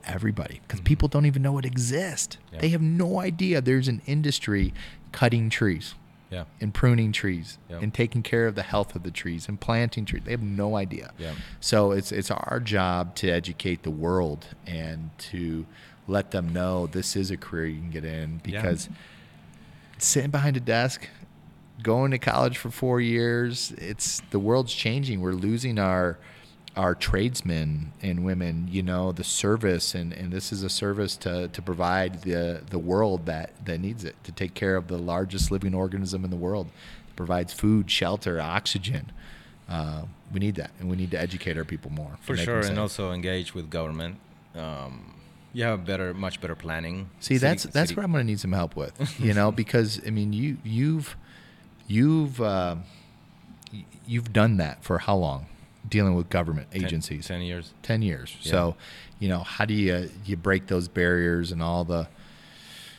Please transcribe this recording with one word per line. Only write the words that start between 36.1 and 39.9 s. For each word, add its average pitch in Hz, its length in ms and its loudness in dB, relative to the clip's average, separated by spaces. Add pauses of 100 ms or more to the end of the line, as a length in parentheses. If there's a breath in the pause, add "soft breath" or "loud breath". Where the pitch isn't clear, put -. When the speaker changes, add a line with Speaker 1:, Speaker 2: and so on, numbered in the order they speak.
Speaker 1:
in 90 40 -4
the 90 60 -4
world, 90 320 -2 (400 loud breath)
that - 80 -20
provides 90 380 0
food, 107 360 4
shelter, 90 520 0
oxygen. 90 720 -2 (560 loud breath)
Uh, 78 320 -4 (320)